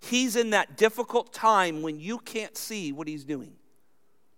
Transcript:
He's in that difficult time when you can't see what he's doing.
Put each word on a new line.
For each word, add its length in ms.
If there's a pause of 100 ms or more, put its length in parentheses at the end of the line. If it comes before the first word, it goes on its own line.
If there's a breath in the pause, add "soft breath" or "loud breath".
He's 360
in 140
that 260
difficult 560
time 500
when 180
you 180
can't 380
see 360
what 160
he's 160
doing. 280 (840)